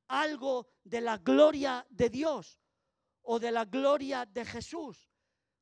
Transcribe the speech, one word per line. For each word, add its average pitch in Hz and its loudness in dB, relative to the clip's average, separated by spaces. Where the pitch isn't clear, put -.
algo 269 -2
de 233 -6
la 226 -2
gloria 269 4
de 233 0
Dios 262 -6
o 233 -2
de 233 -4
la 233 -2
gloria 269 0
de 220 -10
Jesús, 254 -12